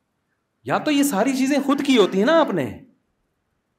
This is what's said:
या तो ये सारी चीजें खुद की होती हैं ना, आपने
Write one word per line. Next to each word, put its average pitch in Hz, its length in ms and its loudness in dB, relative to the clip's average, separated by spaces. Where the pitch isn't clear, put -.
या 160 120 -2
तो 240 120 -2
ये 277 140 2
सारी 233 280 0
चीजें 262 300 0
खुद 277 200 -2
की 269 120 2
होती 190 240 2
हैं 208 80 2
ना, 320 80 2
आपने 160 500 -2